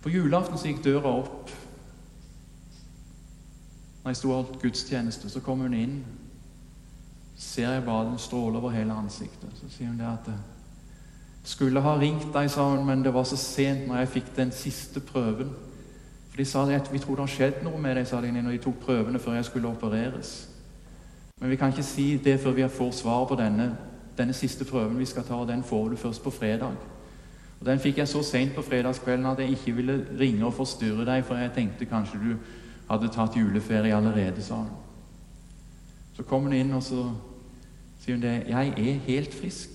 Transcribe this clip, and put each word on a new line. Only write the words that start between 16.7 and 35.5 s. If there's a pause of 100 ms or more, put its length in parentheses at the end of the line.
at,
«Vi
tror
det
har
skjedd
noe
med
deg»,
sa
de,
når
de
tok
prøvene
før
jeg
skulle
opereres. (1040)
«Men
vi
kan
ikke
si (160)
det
før
vi
har
fått
svar
på
denne, (460)
denne
siste
prøven
vi
skal
ta,
og
den
får
du
først
på
fredag.» (840)
Og
den
fikk
jeg
så
sent
på
fredagskvelden
at
jeg
ikke
ville (140)
ringe
og
forstyrre
deg,
for
jeg
tenkte
kanskje
du (580)
hadde
tatt
juleferie
allerede,
sa
hun. (1500)